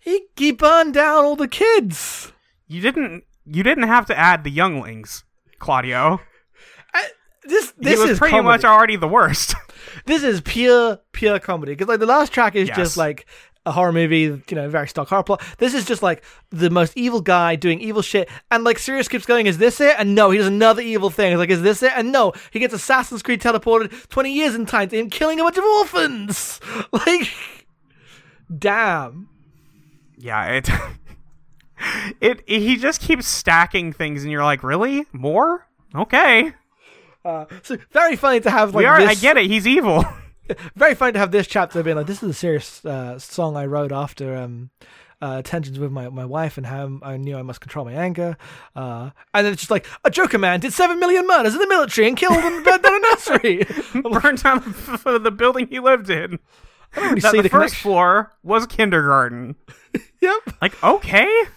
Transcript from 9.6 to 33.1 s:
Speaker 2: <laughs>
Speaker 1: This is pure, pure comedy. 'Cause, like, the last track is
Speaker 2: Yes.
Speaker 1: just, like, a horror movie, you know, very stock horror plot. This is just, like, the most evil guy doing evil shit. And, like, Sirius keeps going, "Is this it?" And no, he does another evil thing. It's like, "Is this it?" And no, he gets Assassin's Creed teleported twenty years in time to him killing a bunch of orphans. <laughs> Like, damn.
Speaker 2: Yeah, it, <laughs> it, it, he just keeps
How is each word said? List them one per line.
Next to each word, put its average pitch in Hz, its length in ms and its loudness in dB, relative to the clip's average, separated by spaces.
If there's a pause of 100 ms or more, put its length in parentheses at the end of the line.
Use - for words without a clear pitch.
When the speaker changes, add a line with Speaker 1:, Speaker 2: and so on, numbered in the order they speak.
Speaker 2:
<laughs> - 40 -20 (420)
Speaker 1:
This 302 160 0
is 220 200 0
pure, 240 560 2 (140)
pure 208 280 0
comedy. 151 340 -8
'Cause, 190 140 -6
like, 226 120 0
the 220 60 0
last 285 260 2
track 220 220 0
is 190 140 0
Speaker 2:
Yes. - 80 -6
Speaker 1:
just, 175 200 -2
like, 151 300 -4 (400)
a 165 60 -4
horror 175 200 2
movie, 165 280 2
you 147 220 -2 (140)
know, 147 120 -6
very 147 180 -4
stock 143 220 -8
horror 196 160 0
plot. 196 180 -2 (160)
This 247 160 0
is 254 100 -2
just, 240 180 -4
like, 175 200 -2 (280)
the 170 200 0
most 170 260 2
evil 240 240 -2
guy 170 360 2
doing 165 240 -2
evil 214 200 -4
shit. 196 280 -2 (240)
And, 233 100 2
like, 233 160 2
Sirius 269 300 -4
keeps - 180 -6
going, 240 200 2
"Is 170 120 0
this 233 220 2
it?" 294 180 6
And 202 160 0
no, 202 160 6
he 196 80 4
does 202 80 2
another 220 340 4
evil 214 300 -2
thing. 185 220 0
It's 175 60 2
like, 175 120 0
"Is 175 120 2
this 202 200 2
it?" 262 140 2
And 247 160 -2
no, 233 200 4 (200)
he 220 80 -6
gets 240 120 -2
Assassin's 233 500 -2
Creed 233 200 -4
teleported 226 680 -2
twenty 269 220 -2
years 277 220 -2
in 226 100 -6
time 208 260 -2
to 233 60 -6
him 220 140 -4
killing 320 300 -2
a - 20 0
bunch 339 160 0
of 370 60 -2
orphans. 311 960 -2 (160)
<laughs> - 160 -10
Like, 330 400 0 (1200)
damn. 180 720 -2 (880)
Speaker 2:
Yeah, 110 360 -4
it, 131 160 -2 (680)
<laughs> - 840 -12
it, 240 260 0
it, 220 140 0
he 240 160 0
just 269 240 -4
keeps 285 260 -2